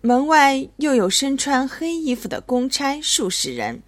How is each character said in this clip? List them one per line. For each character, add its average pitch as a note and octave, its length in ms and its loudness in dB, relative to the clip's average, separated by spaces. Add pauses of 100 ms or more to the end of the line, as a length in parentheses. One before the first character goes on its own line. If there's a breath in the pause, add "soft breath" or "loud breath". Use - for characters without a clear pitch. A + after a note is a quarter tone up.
门 B3 260 2
外 C#4 400 4 (100)
又 C#4+ 160 0
有 G3+ 160 4
身 C#4 280 0
穿 C4+ 280 0
黑 E4 300 -4
衣 D#4 180 -2
服 A#3+ 140 -8
的 - 140 -6
公 B3 280 -2
差 C#4+ 320 -4
数 B3+ 280 -2
十 C3 260 -6
人 A2+ 320 -6